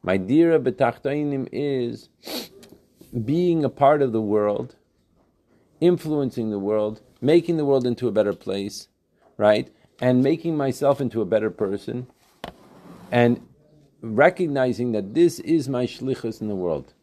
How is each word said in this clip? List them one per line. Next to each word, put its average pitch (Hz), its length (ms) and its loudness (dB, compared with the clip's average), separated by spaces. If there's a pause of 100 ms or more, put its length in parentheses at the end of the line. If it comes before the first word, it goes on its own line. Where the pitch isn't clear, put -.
My 92 120 0
dira 147 440 2
b'tachtainim 139 880 -2
is 123 580 -6 (1160)
being 165 400 0
a 131 40 0
part 147 340 4
of 123 100 0
the 110 100 0
world, 104 540 -2 (1040)
influencing 147 720 0
the 101 100 -4
world, 107 400 -2 (200)
making 165 360 2
the 151 80 -2
world 135 200 2
into 123 220 -2
a 104 60 0
better 101 220 2
place, 98 520 -8 (500)
right? 107 320 2 (320)
And 127 220 4
making 165 340 0
myself 139 440 0
into 117 200 -4
a 98 60 -2
better 107 240 0
person, 107 560 -6 (1040)
and 120 300 4 (600)
recognizing 127 920 2
that 104 220 -4
this 170 260 4
is 143 280 0
my 123 180 -2
shlichus 123 540 -6
in 110 60 -6
the 104 80 -4
world. 82 480 -4